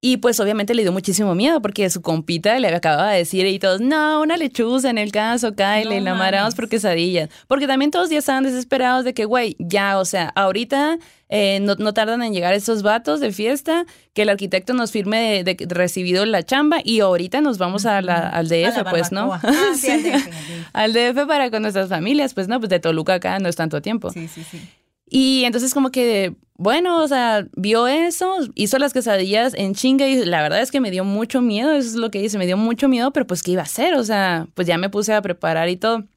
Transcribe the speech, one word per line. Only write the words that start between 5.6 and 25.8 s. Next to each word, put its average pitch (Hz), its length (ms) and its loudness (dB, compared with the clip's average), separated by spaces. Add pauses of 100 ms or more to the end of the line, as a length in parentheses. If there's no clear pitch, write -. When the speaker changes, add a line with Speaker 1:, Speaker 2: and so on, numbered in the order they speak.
Speaker 2:
No 202 100 0
Speaker 1:
la 190 140 -2
madre, 190 240 2
vamos 214 160 0
Speaker 2:
mames. - 20 -8
Speaker 1:
por 226 140 -6
quesadillas". 175 600 0 (200)
Porque 277 180 2
también 269 240 2
todos 349 180 0
ya 302 100 2
estaban 269 260 0
desesperados 254 580 0
de 254 100 -2
que, 220 120 -2
güey, 226 340 0
ya, 196 400 0
o 185 60 0
sea, 180 300 -2
ahorita, 240 640 0 (280)
eh, 196 340 0
no, 202 140 0
no 214 180 -2
tardan 226 300 0
en 226 80 -4
llegar 180 220 0
esos 208 280 0
vatos 240 380 0
de 226 140 -2
fiesta, 285 520 -2 (280)
que 208 80 0
el 208 80 2
arquitecto 190 440 -2
nos 240 180 -2
firme 214 520 0
de, 185 120 0
de - 120 -10
recibido 180 580 0
la 208 180 0
chamba 302 380 2
y 220 200 2
ahorita 185 400 2
nos 269 160 0
vamos 185 280 -2
a 202 160 2
la, 175 280 0
Speaker 2:
Ujú. - 80 -4
Speaker 1:
al 165 100 0
D 165 200 2
F, 240 120 0
Speaker 2:
A 208 40 -2
la 180 80 -6
Speaker 1:
pues, 170 200 0
¿no? 196 160 -2
Speaker 2:
barbacoa. 202 260 0
Ah, 359 200 2
Speaker 1:
<laughs> - 20 0
Speaker 2:
sí, 262 140 -2
al 311 100 2
Speaker 1:
Sí. 294 40 -4
Speaker 2:
D 311 120 0
F, 269 160 0
al 156 160 -14
D 170 120 -12
F. 165 120 -12
Speaker 1:
Al 214 220 0
D 240 160 2
F 269 160 0
para 277 260 0
con 220 100 -2
nuestras 196 280 -2
familias, 247 440 0
pues, 185 140 -4
no, 233 120 -2
pues, 220 100 -4
de 180 100 2
Toluca 165 360 0
acá 185 240 -2
no 185 100 0
es 170 80 -4
tanto 156 240 -2
tiempo. 202 300 -4
Speaker 2:
Sí, 165 180 -12
sí, 160 200 -16
sí. 165 120 -16 (500)
Speaker 1:
Y 262 340 2
entonces 247 280 -2
como 269 160 2